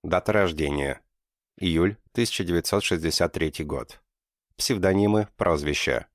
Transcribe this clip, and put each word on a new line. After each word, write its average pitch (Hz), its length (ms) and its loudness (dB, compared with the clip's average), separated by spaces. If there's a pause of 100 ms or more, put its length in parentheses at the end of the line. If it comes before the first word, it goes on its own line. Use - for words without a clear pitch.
Дата 90 300 0
рождения. 76 680 0 (560)
Июль, 90 400 0 (140)
тысяча - 320 -2
девятьсот 87 380 0
шестьдесят 82 520 0
третий 80 280 -4
год. 69 380 -10 (560)
Псевдонимы, 104 800 2
прозвища. 73 800 0